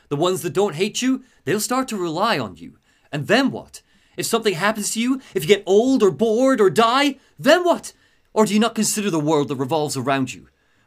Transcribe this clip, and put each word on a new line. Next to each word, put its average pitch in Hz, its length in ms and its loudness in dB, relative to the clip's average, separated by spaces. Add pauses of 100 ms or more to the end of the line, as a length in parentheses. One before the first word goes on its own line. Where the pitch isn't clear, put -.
The 147 60 -4
ones 180 280 0
that 160 100 -6
don't 185 220 0
hate 208 260 -4
you, 262 220 -2 (200)
they'll 202 160 -2
start 254 280 -4
to 220 100 -6
rely 175 400 -2
on 101 180 -8
you. 80 220 -20 (340)
And 147 140 -6
then 240 240 2
what? 104 320 -12 (340)
If 170 120 -6
something 220 260 0
happens 202 400 -2
to 220 60 -4
you, 254 200 0 (140)
if 196 100 -4
you 151 40 -4
get 196 180 4
old 220 380 4
or 190 80 6
bored 233 500 2
or 190 80 6
die, 247 480 2 (220)
then 311 240 4
what? 302 300 -2 (380)
Or 220 140 2
do 196 80 0
you 214 60 4
not 220 160 0
consider 208 340 -2
the 160 100 0
world 147 280 0
that 139 80 -8
revolves 135 420 -4
around 127 380 -2
you? - 140 -20 (380)